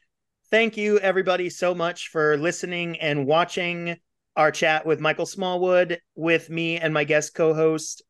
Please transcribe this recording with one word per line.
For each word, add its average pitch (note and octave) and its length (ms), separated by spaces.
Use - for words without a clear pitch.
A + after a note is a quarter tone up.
Thank A3 260
you, G#3 220
everybody, F#3 500
so F3+ 280
much F3 320
for D3+ 280
listening E3+ 640
and D3 260
watching E3+ 720
our D#3 160
chat D#3 340
with D#3 140
Michael D#3 280
Smallwood, F3+ 760
with D#3+ 340
me E3 260
and D#3+ 160
my D3+ 120
guest D3+ 300
co-host, D#3+ 760